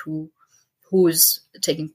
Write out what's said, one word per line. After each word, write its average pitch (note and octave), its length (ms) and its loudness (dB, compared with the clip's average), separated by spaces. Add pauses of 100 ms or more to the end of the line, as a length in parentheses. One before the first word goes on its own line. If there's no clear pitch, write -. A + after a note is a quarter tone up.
to D#3 280 -10 (580)
who's E3+ 500 2 (220)
taking D#3 340 -4